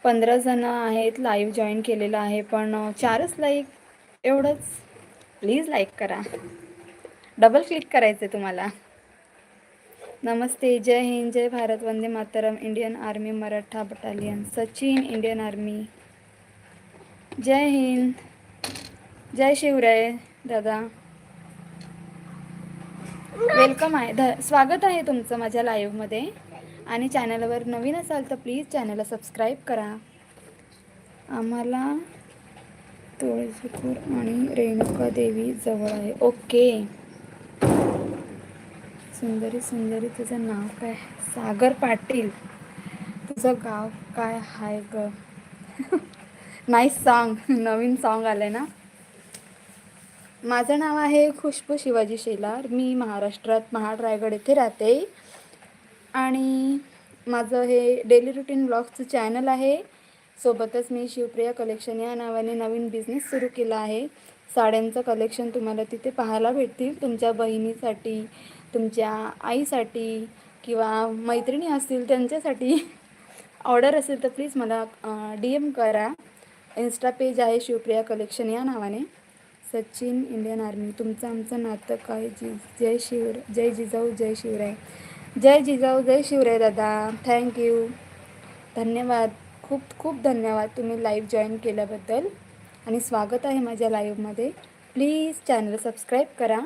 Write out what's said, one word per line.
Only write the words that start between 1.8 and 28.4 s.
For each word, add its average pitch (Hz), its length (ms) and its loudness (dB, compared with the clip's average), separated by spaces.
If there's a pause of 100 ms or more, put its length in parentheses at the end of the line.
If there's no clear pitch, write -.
केलेलं 214 340 0
आहे, 208 240 -2
पण, 214 320 -2
अ, 214 160 -4 (100)
चारच 254 380 2
लाईक, 285 280 0 (580)
एवढंच. 277 340 2 (840)
प्लीज 269 280 0
लाईक 208 200 0 (100)
करा, 196 220 -4 (1160)
डबल 226 240 10
क्लिक 330 300 -4
करायचं 214 320 4
आहे 196 80 -6
तुम्हाला. 196 340 -4 (1600)
नमस्ते, 247 560 2
जय 240 220 6
हिंद, 240 320 0
जय 240 160 2
भारत, 226 340 -2
वंदे 220 240 -2
मातरम, 220 540 -2
इंडियन 226 360 -4
आर्मी 214 340 -6
मराठा 214 520 -6
बटालियन, 208 640 -6
सचिन, 262 580 0
इंडियन 226 380 -2
आर्मी, 214 440 -6 (1600)
जय 269 220 4
हिंद, 254 460 2 (1200)
जय 269 180 6
शिवराय 233 580 4 (320)
दादा, 220 360 -2 (2500)
वेलकम 320 600 6
आहे, 226 160 0
ध-, 254 280 2
स्वागत 294 440 6
आहे 349 180 4
तुमचं 240 340 -2
माझ्या 233 260 0
लाईव्हमध्ये. 214 840 -4 (380)
आणि 240 220 -2
चॅनलवर 240 560 -2
नवीन 240 320 -4
असाल 302 340 -6
तर 269 40 -4
प्लीज 254 320 -6